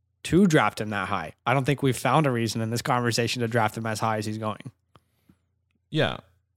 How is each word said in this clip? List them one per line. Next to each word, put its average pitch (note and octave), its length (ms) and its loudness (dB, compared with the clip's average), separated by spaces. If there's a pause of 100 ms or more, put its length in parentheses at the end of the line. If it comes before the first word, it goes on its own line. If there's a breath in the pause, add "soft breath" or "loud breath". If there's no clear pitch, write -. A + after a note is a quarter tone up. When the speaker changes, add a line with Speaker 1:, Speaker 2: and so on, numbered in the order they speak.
(240)
Speaker 1:
to F#3+ 240 4
draft B2 340 4
him G#2+ 80 -6
that G2 180 -4
high. F2 260 -6 (120)
I B2 80 2
don't C3+ 120 2
think C#3+ 180 0
we've B2+ 140 2
found C#3+ 300 2
a C3 40 0
reason A2+ 300 -2
in A2 80 -4
this A#2 120 -4
conversation A#2+ 600 0
to A#2 60 -2
draft A2+ 300 0
him A2+ 80 -6
as A2 140 -4
high A2 180 0
as G#2+ 80 -4
he's A2 120 -6
going. A2 340 -8 (1160)
Speaker 2:
Yeah. B2 280 -2 (400)